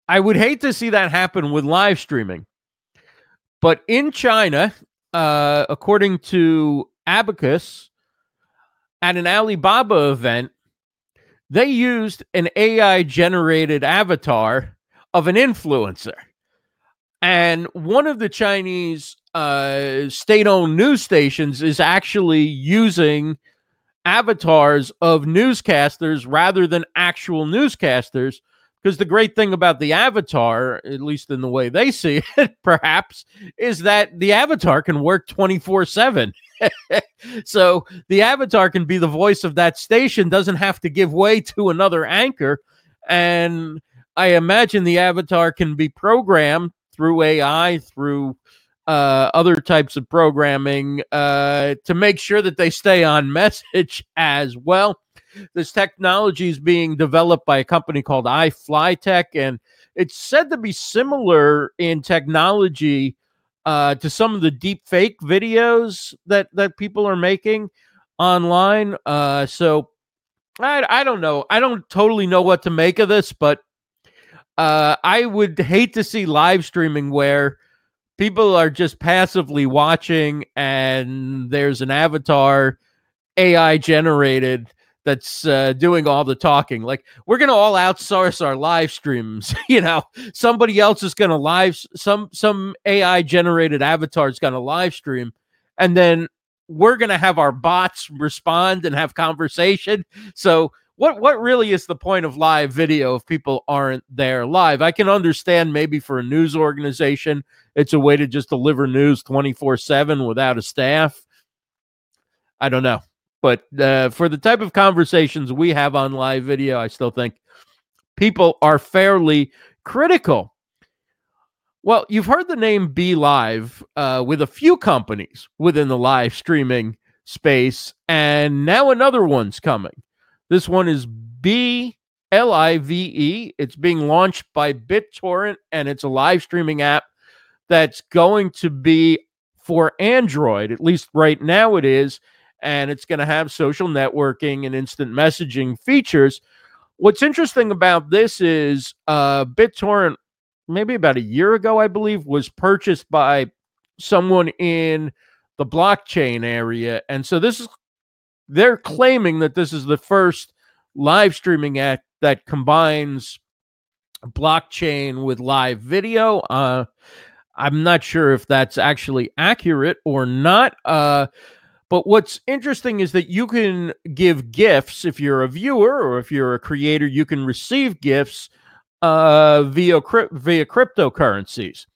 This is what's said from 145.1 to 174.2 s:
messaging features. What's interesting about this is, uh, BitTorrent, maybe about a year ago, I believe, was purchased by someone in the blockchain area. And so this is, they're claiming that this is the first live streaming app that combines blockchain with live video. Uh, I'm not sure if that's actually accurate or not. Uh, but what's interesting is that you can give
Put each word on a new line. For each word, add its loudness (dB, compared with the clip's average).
messaging -2
features. 2
What's 4
interesting 0
about 2
this 2
is, 0
uh, 0
BitTorrent, 0
maybe -4
about 2
a -4
year 2
ago, 0
I 2
believe, -4
was -4
purchased -2
by 2
someone 2
in -2
the -4
blockchain 0
area. -4
And -8
so 0
this 0
is, -16
they're 4
claiming 0
that -2
this -2
is -8
the 0
first 0
live 2
streaming -2
app -2
that 0
combines -2
blockchain -4
with -4
live -2
video. -2
Uh, -2
I'm -2
not 2
sure 2
if -2
that's 0
actually -2
accurate 0
or -2
not. 2
Uh, 0
but 0
what's 2
interesting -4
is -2
that -2
you -4
can -2
give 0